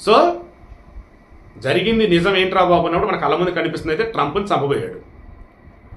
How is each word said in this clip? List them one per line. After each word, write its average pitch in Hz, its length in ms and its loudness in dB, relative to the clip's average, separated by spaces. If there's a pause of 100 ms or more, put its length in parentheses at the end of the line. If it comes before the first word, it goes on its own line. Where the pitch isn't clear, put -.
So 302 220 6 (1300)
జరిగింది 196 460 0
నిజం 175 280 2
ఏంట్రా 185 280 2
బాబు 170 240 2
అన్నప్పుడు 180 240 0
మన 170 60 -2
కళ్ళ 151 180 0
ముందు 180 140 0
కనిపిస్తుంది 160 460 -4
అయితే - 160 -2
ట్రంప్ని 147 320 -2
చంపబోయాడు. 135 560 -2 (960)